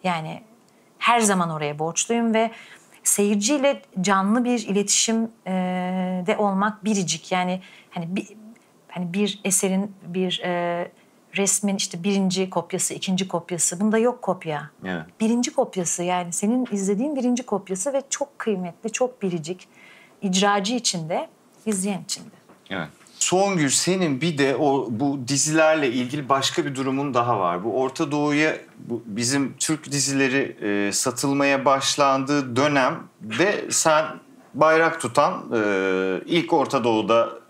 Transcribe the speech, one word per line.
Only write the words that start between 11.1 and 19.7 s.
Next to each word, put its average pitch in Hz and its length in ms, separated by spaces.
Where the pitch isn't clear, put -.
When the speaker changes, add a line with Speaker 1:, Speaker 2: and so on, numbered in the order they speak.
Speaker 1:
resmin 196 400
işte 180 280
birinci 190 460
kopyası, - 440
ikinci 185 340
kopyası. 175 520
Bunda 214 180
yok 240 240
kopya. 151 480
Speaker 2:
Evet. 82 160
Speaker 1:
Birinci 240 340
kopyası 185 480
yani 175 300
senin 240 400
izlediğin 208 440
birinci 247 260
kopyası 202 500
ve 269 180
çok - 280
kıymetli, 185 540
çok 247 300
biricik. 175 460